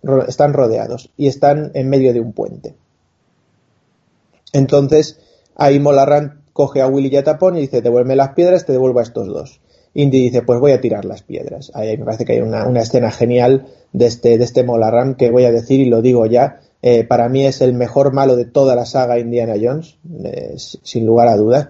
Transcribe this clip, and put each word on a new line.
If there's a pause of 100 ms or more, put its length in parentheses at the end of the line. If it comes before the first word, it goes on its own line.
ro-,
están
rodeados
y
están
en
medio
de
un
puente. (1800)
Entonces, (380)
ahí
Mola
Ram (120)
coge
a
Willy
y
a
Tapón
y
dice,
"Devuelve
las
piedras,
te
devuelvo
a
estos
dos". (360)
Indy
dice,
"Pues
voy
a
tirar
las
piedras".
Ahí
me
parece
que
hay
una,
una
escena
genial (260)
de
este,
de
este
Mola
Ram
que
voy
a
decir
y
lo
digo
ya, (220)
eh,
para
mí
es
el
mejor
malo
de
toda
la
saga
Indiana
Jones, (260)
eh,
s-,
sin
lugar
a
dudas,